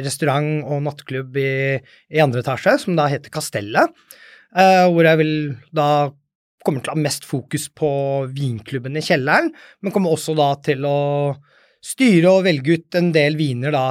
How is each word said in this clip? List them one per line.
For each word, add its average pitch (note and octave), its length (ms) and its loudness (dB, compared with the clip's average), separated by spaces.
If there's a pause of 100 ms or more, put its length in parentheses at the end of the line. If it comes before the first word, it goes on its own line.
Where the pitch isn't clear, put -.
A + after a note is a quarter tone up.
restaurant D3 600 -2
og C#3+ 160 -4
nattklubb C3+ 560 -8
i, C3+ 420 -2 (320)
i D3 80 -2
andre B2+ 220 2
etasje, D#3+ 380 0
som F#3 160 -4
da D3+ 120 2
heter C#3 220 -6
Kastellet, B2 600 -2 (640)
eh, F#3 340 6
hvor E3 160 4
jeg D#3+ 160 6
vil D#3 140 0 (380)
da D3 160 0 (760)
kommer C3+ 180 -2
til - 100 -8
å - 20 -8
ha D#3 60 0
mest D3 240 -4
fokus C#3+ 480 -6
på D#3 160 -2 (460)
vinklubben C3 640 -6
i D#3 80 -2
kjelleren, E3 440 0 (320)
men F#3+ 140 -4
kommer F3+ 180 0
også D#3+ 240 -4
da C#3+ 140 2 (100)
til C#3 240 -4
å C#3+ 120 0 (840)
styre F#3 460 4
og F#3+ 160 4
velge D#3 320 2
ut E3 220 -8
en F3 120 2
del D3+ 280 2
viner C#3 340 -2
da C3 180 0